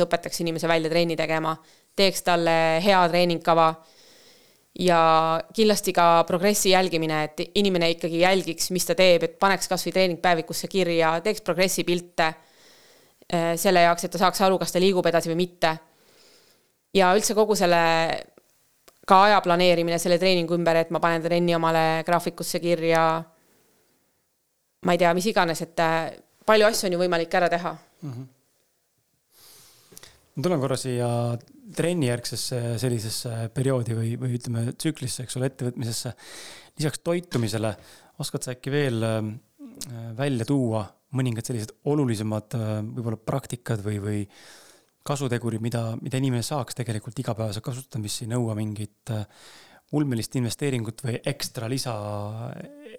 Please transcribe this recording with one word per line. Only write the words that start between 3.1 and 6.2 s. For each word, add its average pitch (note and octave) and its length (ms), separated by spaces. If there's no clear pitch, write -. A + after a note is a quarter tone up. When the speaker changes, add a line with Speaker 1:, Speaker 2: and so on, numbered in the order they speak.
Speaker 1:
treeningkava E3+ 560
ja F3 200
kindlasti G#3 400
ka E3+ 340